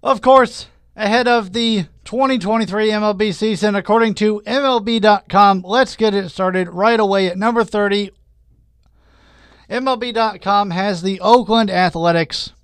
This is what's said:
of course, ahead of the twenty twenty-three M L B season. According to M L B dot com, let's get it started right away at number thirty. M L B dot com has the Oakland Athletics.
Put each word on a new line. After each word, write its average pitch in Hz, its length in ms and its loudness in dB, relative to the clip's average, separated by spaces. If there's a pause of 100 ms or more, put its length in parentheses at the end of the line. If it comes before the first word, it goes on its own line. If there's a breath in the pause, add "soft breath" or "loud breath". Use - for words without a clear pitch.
of 247 200 -2
course, 254 460 4 (280)
ahead 220 320 0
of 233 240 0
the 220 360 -2 (180)
twenty 262 340 -2
twenty-three 214 500 -2
M 214 140 -2
L 214 100 0
B 202 200 -2
season. 208 420 -2
According 214 400 2
to 214 300 0
M 254 180 -2
L 262 160 0
B 220 220 -2
dot 208 260 2
com, 196 400 4
let's 233 300 0
get 220 160 0
it 190 160 -4
started 185 400 -2
right 214 320 0
away 196 260 2
at 175 100 -6
number 226 280 0
thirty. 202 460 -2 (1600 soft breath)
M 262 220 -4
L 254 80 -2
B 240 160 -8
dot 214 280 -2
com 202 280 0
has 185 320 -4
the 190 180 -4
Oakland 220 500 2
Athletics. 170 840 -2 (100)